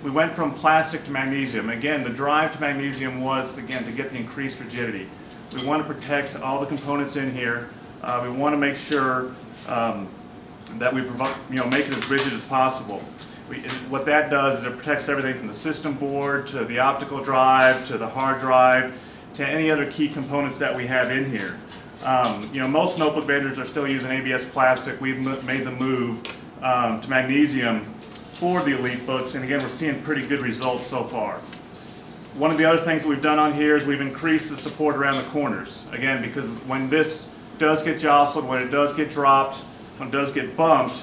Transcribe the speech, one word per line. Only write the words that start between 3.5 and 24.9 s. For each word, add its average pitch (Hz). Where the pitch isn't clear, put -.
again, 123
to 113
get 135
the 131
increased 127
rigidity. 113
We 127
want 147
to 147
protect 143
all 135
the 143
components 143
in 135
here. 120
Uh, 123
we 123
want 147
to 147
make 143
sure, 131
um, 113
that 123
we 131
provide, 127
you 131
know, 127
make 139
it 127
as 107
rigid 135
as 110
possible. 123
We, -
and 127
what 135
that 147
does 139
is 117
it 120
protects 147
everything 131
from 113
the 104
system 156
board 139
to 127
the 120
optical 135
drive 131
to 123
the 110
hard 131
drive 127
to 139
any 156
other 143
key 151
components 143
that 127
we 127
have 127
in 135
here. 92
Um, 117
you 139
know, 131
most 170
notebook 151
vendors 139
are 127
still 143
using 131
A 131
B 131
S 127
plastic. 131